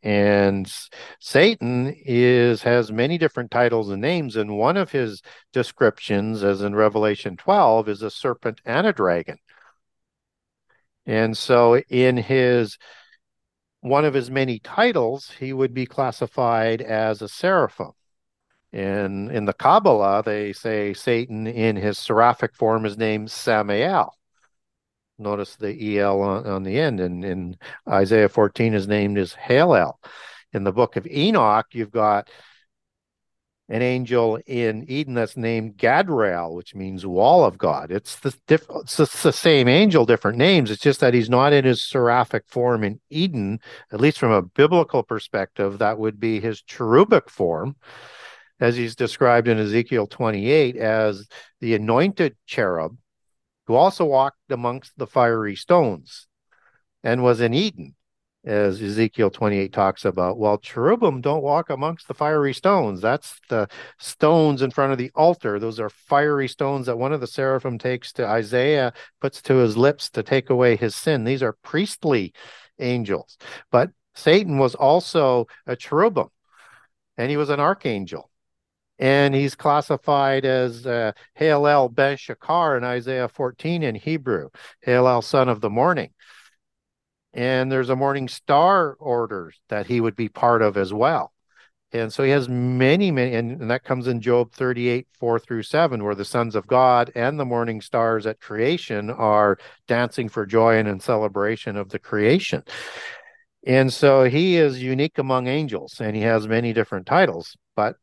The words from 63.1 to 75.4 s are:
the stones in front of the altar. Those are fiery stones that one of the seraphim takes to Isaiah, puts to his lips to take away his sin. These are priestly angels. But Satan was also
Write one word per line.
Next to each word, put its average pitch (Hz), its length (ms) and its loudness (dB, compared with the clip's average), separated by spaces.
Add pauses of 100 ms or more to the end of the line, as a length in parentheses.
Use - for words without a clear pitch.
the 107 200 -2 (300)
stones 151 640 2
in 127 100 0
front 139 200 0
of 131 60 -2
the 127 160 -8
altar. 151 460 2
Those 113 180 -6
are 107 120 -6
fiery 143 580 0
stones 139 380 -4
that 120 120 -4
one 131 140 -4
of 151 80 -4
the 123 80 -8
seraphim 131 500 -4
takes 127 360 -6
to 120 120 -4
Isaiah, 123 640 0 (280)
puts - 220 -6
to 139 120 2
his 117 220 4
lips 139 340 2
to 110 140 -6
take 135 260 -2
away 123 260 4
his 107 200 -4
sin. 143 260 -2
These 127 200 -4
are 113 200 -4
priestly 151 720 -2 (480)
angels. 120 580 -4 (320)
But 123 200 2 (240)
Satan 170 440 2
was 127 160 2
also 139 720 2 (200)